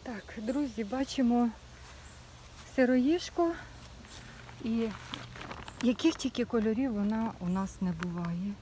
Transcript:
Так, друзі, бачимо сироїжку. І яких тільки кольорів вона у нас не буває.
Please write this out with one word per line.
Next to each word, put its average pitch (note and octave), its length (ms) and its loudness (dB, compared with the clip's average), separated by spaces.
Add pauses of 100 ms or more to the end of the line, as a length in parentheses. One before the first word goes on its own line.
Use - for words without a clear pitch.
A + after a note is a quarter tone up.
Так, G#3+ 200 -8 (140)
друзі, A#3 460 -2
бачимо A#3+ 680 4 (1300)
сироїжку. C4+ 760 4 (1120)
І A3+ 240 0 (960)
яких B3+ 320 6
тільки A#3+ 300 0
кольорів A3+ 480 2
вона G#3+ 460 2
у F3+ 100 0
нас F#3+ 320 0
не F#3 100 2
буває. F3 720 -2